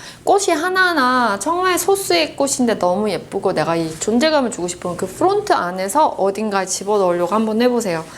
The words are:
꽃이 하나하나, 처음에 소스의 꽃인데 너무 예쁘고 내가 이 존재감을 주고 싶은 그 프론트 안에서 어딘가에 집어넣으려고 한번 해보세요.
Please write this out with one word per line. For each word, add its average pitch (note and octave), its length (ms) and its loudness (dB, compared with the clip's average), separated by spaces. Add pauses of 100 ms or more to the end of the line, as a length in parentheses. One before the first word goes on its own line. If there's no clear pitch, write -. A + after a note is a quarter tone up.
(240)
꽃이 G4 260 4
하나하나, D4 880 2
처음에 F4 400 0
소스의 F4 580 0
꽃인데 B3 420 0
너무 G3+ 320 0
예쁘고 F#3 440 -2
내가 D#3 220 0
이 D#3+ 220 -4
존재감을 B3+ 520 2
주고 F3 180 -6
싶은 F3 280 -6
그 F#3+ 100 -4
프론트 G4 480 0
안에서 F#3+ 520 0
어딘가에 G3 600 -2
집어넣으려고 F#3 680 0
한번 A3 280 0
해보세요. G#3+ 420 0 (140)